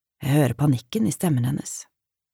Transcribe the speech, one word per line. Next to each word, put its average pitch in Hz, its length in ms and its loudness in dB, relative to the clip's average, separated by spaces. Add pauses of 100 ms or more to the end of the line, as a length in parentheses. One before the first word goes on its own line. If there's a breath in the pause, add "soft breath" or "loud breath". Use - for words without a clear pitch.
(240)
Jeg 135 80 -2
hører 139 240 4
panikken 147 520 0
i 175 40 0
stemmen 139 320 0
hennes, - 380 -6 (520)